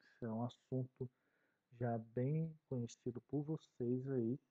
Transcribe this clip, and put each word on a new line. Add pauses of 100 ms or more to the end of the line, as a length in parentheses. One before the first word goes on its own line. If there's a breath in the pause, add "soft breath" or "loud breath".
Esse
é
um
assunto (680)
já
bem (140)
conhecido
por
vocês
aí, (140)